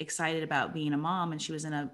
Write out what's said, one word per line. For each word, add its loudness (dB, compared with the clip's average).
excited 0
about 2
being 0
a 2
mom, 2
and -4
she -4
was -4
in -4
a, -2